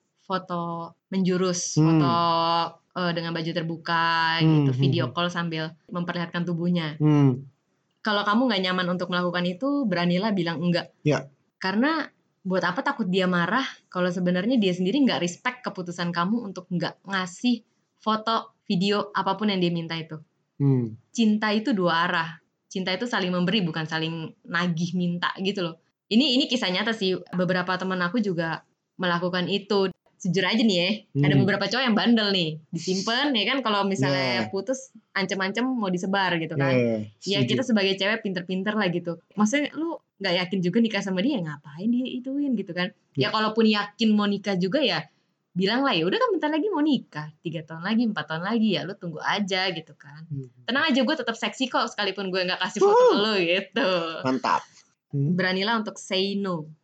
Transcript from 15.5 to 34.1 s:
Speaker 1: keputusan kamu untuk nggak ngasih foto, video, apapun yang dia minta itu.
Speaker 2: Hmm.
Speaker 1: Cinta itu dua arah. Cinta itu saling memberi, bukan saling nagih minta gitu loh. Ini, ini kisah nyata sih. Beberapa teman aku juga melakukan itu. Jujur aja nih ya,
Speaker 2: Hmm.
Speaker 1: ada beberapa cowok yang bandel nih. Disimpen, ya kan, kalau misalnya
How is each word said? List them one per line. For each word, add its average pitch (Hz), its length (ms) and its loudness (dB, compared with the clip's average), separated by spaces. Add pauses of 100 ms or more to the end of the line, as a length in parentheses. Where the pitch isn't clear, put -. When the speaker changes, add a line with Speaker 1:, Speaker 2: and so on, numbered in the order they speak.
Speaker 1:
keputusan 175 480 -6
kamu 185 340 0
untuk 185 240 -12
nggak - 340 -4
ngasih 196 640 -2 (320)
foto, 220 380 -2 (280)
video, 202 480 0
apapun 190 380 -2
yang 190 80 0
dia 175 120 2
minta 165 240 -4
itu. 160 240 -8 (400)
Speaker 2:
Hmm. 127 360 2 (160)
Speaker 1:
Cinta 214 400 2
itu 220 220 0
dua 175 340 2
arah. 165 240 0 (360)
Cinta 185 240 -6
itu 185 160 -2
saling 202 240 -2
memberi, 180 320 2
bukan 160 240 -2
saling 160 280 -4 (300)
nagih 175 500 -2
minta 175 440 -2
gitu 196 260 -4
loh. 165 120 -6 (300)
Ini, 247 280 2
ini 285 120 2
kisah 220 240 -2
nyata 208 220 -2
sih. 190 260 -2 (140)
Beberapa 180 440 0
teman 185 240 -4
aku 180 200 -2
juga 165 420 -2 (340)
melakukan 180 520 0
itu. 196 420 0 (280)
Jujur 185 260 0
aja 202 160 0
nih 214 200 4
ya, 180 100 2 (220)
Speaker 2:
Hmm. 139 120 2
Speaker 1:
ada 147 120 4
beberapa 196 300 4
cowok 247 180 0
yang 233 100 2
bandel 208 380 4
nih. 160 260 0 (100)
Disimpen, 214 640 -2
ya 208 160 0
kan, 269 140 0
kalau 208 220 0
misalnya 196 340 2 (220)